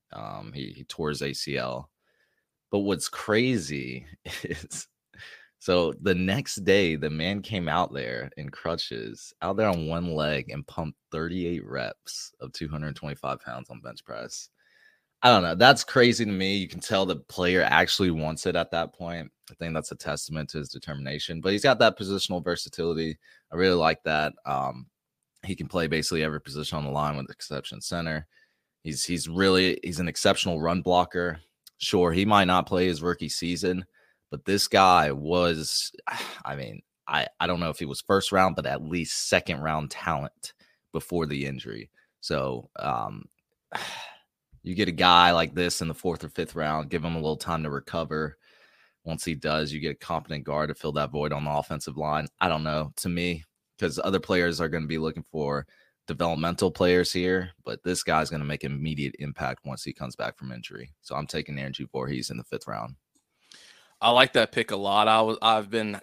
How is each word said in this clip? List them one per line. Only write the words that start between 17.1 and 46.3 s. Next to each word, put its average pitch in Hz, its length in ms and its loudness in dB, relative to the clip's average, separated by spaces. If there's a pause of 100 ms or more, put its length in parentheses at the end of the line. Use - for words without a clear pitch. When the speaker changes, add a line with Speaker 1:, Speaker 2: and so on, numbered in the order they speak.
Speaker 1:
player 90 480 0
actually 87 480 4
wants 80 340 -4
it 87 120 0
at 85 160 -2
that 82 200 -2
point. 85 380 -10 (180)
I - 60 -20
think 82 180 -8
that's 78 200 -6
a - 20 -12
testament 76 560 -8
to 78 80 -8
his 73 100 -8
determination. 73 720 -10
But 92 120 0
he's 101 100 0
got 131 160 4
that 110 180 0
positional 92 460 -4
versatility. 82 800 -4 (320)
I - 20 -16
really 90 220 4
like 80 260 2
that. 76 300 0 (120)
Um, 65 420 -4 (580)
he 92 100 -4
can 78 140 -8
play 85 180 0
basically 78 380 0
every 76 160 -2
position 73 360 -8
on 73 80 -4
the 69 60 -4
line 73 260 -2
with 67 120 -8
the - 60 -16
exception - 460 -10
center. 80 460 -6 (560)
He's, 73 220 -6
he's 82 240 -4
really, 92 560 4
he's 85 160 -4
an 87 80 0
exceptional 90 520 2
run 85 220 0
blocker. 87 560 2 (400)
Sure, 87 320 4
he 92 140 2
might 101 220 6
not 90 200 4
play 92 220 2
his 78 120 -2
rookie 85 280 -4
season, 90 560 -2 (440)
but 71 160 -12
this 98 220 2
guy 90 460 8
was, 80 800 0 (260)
<sighs> - 260 -12
I 69 120 -6
mean, - 260 -12 (240)
I, 76 220 4 (100)
I 85 80 0
don't 87 140 2
know 85 100 0
if 73 80 -6
he 87 60 -4
was 69 160 -6
first 98 320 4
round, 92 240 6
but 73 100 -2
at 69 160 -2
least 80 460 -4
second 87 320 2
round 78 320 -2
talent - 600 -6 (400)
before 82 340 -2
the 69 200 -2
injury. 60 440 -10 (280)
So, 67 560 -2
um, 50 520 -4 (460)
<sighs> - 60 -6 (840)
you 90 120 -4
get 98 100 2
a 87 60 -2
guy 87 400 8
like 82 240 2
this 87 240 0
in 82 80 -4
the 78 60 -4
fourth 85 280 -4
or 80 60 -12
fifth 80 260 -6